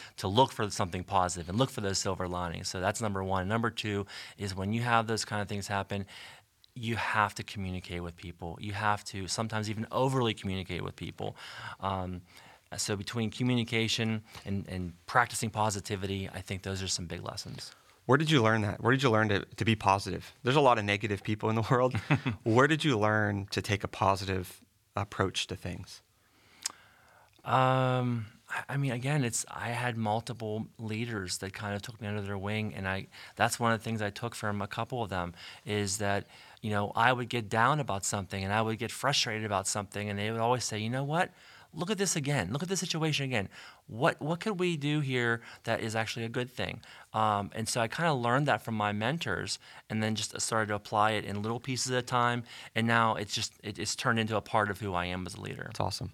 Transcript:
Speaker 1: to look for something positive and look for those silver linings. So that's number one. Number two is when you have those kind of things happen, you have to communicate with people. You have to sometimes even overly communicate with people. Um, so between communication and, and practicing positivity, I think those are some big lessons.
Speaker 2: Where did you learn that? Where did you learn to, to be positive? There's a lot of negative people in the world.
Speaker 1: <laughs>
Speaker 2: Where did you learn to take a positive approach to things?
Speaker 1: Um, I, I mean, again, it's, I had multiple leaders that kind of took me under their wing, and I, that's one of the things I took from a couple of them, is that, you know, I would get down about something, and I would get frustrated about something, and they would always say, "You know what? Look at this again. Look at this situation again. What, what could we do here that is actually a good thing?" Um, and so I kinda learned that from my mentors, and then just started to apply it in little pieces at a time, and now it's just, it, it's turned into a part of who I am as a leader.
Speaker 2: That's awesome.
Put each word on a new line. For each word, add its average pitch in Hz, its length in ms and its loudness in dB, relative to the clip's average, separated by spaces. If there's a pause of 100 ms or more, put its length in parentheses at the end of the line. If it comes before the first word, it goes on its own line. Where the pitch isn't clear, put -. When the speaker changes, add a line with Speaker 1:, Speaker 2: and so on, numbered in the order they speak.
(180)
Speaker 1:
to - 100 -2
look 117 240 6
for 107 180 -2
something 92 360 -4
positive 90 420 2
and 95 100 -2
look 131 120 4
for - 120 -8
those 98 160 0
silver 92 300 -2
linings. 90 400 -4
So 92 140 -6
that's 101 180 2
number 101 240 -2
one. 92 240 0
Number 113 220 0
two 101 360 -2 (320)
is 101 160 -6
when 98 200 -2
you 117 80 0
have 117 260 4
those 110 160 0
kind 104 180 -2
of 101 60 -4
things 101 200 -6
happen, 98 380 -2 (680)
you 113 220 -2
have 104 380 0
to 110 80 -8
communicate 92 600 -6
with 85 140 -10
people. 85 420 -10
You 104 140 -6
have 104 320 0
to 95 240 -6
sometimes 110 400 -2
even 110 240 -6
overly 127 400 2
communicate 95 500 -4
with - 140 -8
people. - 400 -8 (420)
Um, 92 420 -4 (540)
so - 200 -2
between 110 340 -4
communication 113 920 0 (220)
and, 98 220 -2
and 90 260 -6 (120)
practicing 120 460 2
positivity, 98 800 -2
I 92 80 -8
think 95 220 -6
those 95 180 -4
are 95 60 -4
some 90 180 -4
big 82 180 -8
lessons. - 480 -10 (360)
Speaker 2:
Where 127 100 8
did 156 140 4
you 139 100 6
learn 110 220 6
that? 101 180 4
Where 113 100 6
did 135 120 4
you 127 80 8
learn 107 180 6
to, 98 160 2
to - 200 -2
be 110 100 6
positive? 98 580 2 (100)
There's 123 120 4
a 156 60 6
lot 120 180 8
of 101 60 0
negative 104 380 0
people 110 260 0
in 110 60 2
the 113 140 2
world. 127 240 4
Speaker 1:
<laughs> 117 500 0
Speaker 2:
Where 120 240 8
did 151 160 2
you 139 140 4
learn 104 540 4
to 95 100 -2
take 98 220 0
a - 40 -2
positive 95 720 0 (360)
approach 98 520 0
to 92 80 -6
things? - 460 -12 (1400)
Speaker 1:
Um, 127 800 4 (220)
I, - 140 -6 (100)
I 139 40 0
mean, 139 140 0
again, 135 320 0
it's, 117 280 -2
I 104 180 -6
had 120 280 -2
multiple 110 680 -2 (140)
leaders 107 600 -4
that 95 140 -6
kind 101 220 -4
of 101 60 -4
took - 200 -14
me 104 60 -6
under 104 140 -2
their 101 160 -4
wing, 107 380 -2
and 98 120 -4
I, 190 200 -2 (280)
that's 113 240 2
one 117 140 4
of 107 60 0
the - 40 -18
things 113 180 -2
I 101 80 0
took 117 240 -8
from 104 280 -2
a 101 60 -4
couple 117 360 -4
of 95 60 -6
them, 87 240 -2 (320)
is 101 320 0
that, 101 300 0 (340)
you 110 100 -4
know, 104 240 0
I 120 160 6
would 123 180 0
get 113 200 -4
down 120 300 4
about 98 260 -2
something, 98 380 -2
and 98 100 -2
I 110 80 4
would 110 180 0
get 113 120 -4
frustrated 117 540 0
about 98 220 0
something, 104 420 -4
and 101 80 -4
they 107 140 -2
would 113 80 -2
always 117 240 2
say, 107 160 -4
"You 110 100 -2
know 131 140 -2
what? 156 280 0 (440)
Look 170 140 -4
at 214 80 0
this 196 180 0
again. 131 380 0
Look 147 100 -2
at 175 60 -6
this 196 100 0
situation 156 460 -2
again. 113 240 0 (380)
What, 120 340 0
what 165 180 -2
could 208 200 -4
we 175 180 0
do 147 240 0
here 120 400 0 (220)
that 113 180 0
is 110 160 -2
actually 113 260 -2
a 113 60 -4
good 123 200 -2
thing?" - 300 -4 (340)
Um, 104 400 2
and 110 140 -6
so 127 140 0
I 113 80 2
kinda 165 240 0
learned 127 340 2
that 113 160 4
from 113 120 -4
my 104 180 2
mentors, 104 640 -2 (300)
and 110 120 0
then 110 140 0
just - 240 -6
started 110 300 0
to 107 60 0
apply 107 360 2
it 104 140 0
in 101 160 -4
little 113 180 -2
pieces 127 320 -2
at 127 60 2
a 123 60 0
time, 120 400 2 (300)
and 113 140 2
now 113 280 4
it's 101 200 -6
just, - 160 -2 (100)
it, 104 160 -8
it's 98 200 -4
turned 117 220 2
into 107 180 2
a 98 40 0
part 104 300 2
of 92 80 -6
who 101 140 -4
I 87 140 0
am 90 200 -4
as 95 80 -10
a 98 60 -12
leader. 101 240 -8
Speaker 2:
That's - 160 -6
awesome. 95 320 -4